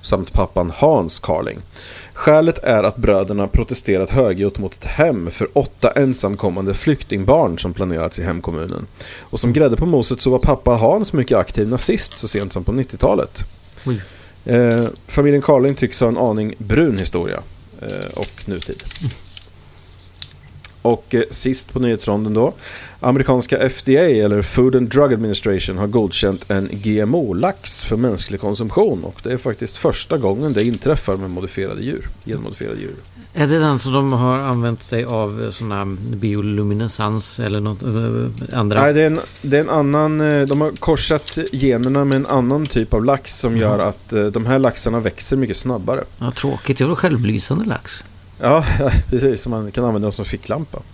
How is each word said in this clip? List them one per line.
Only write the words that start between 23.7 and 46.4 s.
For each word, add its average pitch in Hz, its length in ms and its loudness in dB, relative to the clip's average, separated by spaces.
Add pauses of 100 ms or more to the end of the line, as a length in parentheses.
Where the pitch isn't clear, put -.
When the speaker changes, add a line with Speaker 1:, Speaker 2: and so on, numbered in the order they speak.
Speaker 1:
D 135 120 6
A, 135 280 4
eller 104 160 2
Food 127 340 4
and 123 140 4
Drug 135 240 4
Administration, 101 640 -2
har 101 100 0
godkänt 101 640 0
en 98 200 0
G 107 280 0
M 107 160 2
O-lax 135 680 -2
för 110 120 -2
mänsklig 107 460 -2
konsumtion. 110 640 0
Och - 200 -12
det 120 100 -4
är 131 40 -2
faktiskt 113 400 -6
första - 400 -2
gången 123 360 0
det 107 100 2
inträffar 120 540 0
med 95 120 -6
modifierade 95 520 -6
djur, - 260 -8 (180)
genmodifierade 55 560 -8
djur. 50 140 -12 (380)
Speaker 2:
Är 147 140 0
det 160 120 4
den 147 200 2
som 135 140 -2
de 135 200 2
har 127 240 2
använt 120 460 -2
sig 117 220 -4
av, 110 380 -4
eh, 107 80 -6
sån 107 200 -8
här 101 140 -4 (300)
bioluminescens 104 1200 -2
eller 107 200 -2
något, 107 240 -4
eh, 117 760 -4
andra? 104 220 2
Speaker 1:
Nej, 147 120 4
det 156 80 4
är 160 60 4
en, 156 120 0 (220)
det 139 160 2
är 156 40 4
en - 80 -2
annan, 151 520 2
eh, 147 260 2
de 143 140 2
har 156 100 0
korsat - 640 0 (140)
generna 131 540 2
med 139 100 2
en 135 100 2
annan 135 400 2
typ 117 280 0
av 110 120 2
lax 139 340 0
som 117 180 0
Speaker 2:
Jaha. 107 200 2
Speaker 1:
gör 95 120 0
att, - 240 -8
eh, 104 120 4
de 107 200 -2
här 131 140 2
laxarna 117 400 2
växer 110 380 -2
mycket 127 200 -2
snabbare. 120 460 -4 (160)
Speaker 2:
Ja, 123 120 -4
tråkigt. 135 460 -2